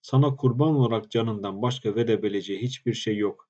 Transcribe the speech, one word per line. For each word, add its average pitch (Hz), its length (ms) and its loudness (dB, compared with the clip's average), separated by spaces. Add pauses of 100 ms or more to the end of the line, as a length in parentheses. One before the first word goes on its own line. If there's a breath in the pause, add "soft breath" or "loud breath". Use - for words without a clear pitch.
sana 135 340 4
kurban 139 400 0
olarak 117 360 2
canından 104 500 -2
başka 120 340 -2
verebileceği 101 680 0
hiçbir 123 320 -4
şey 107 240 -2
yok. 104 320 -4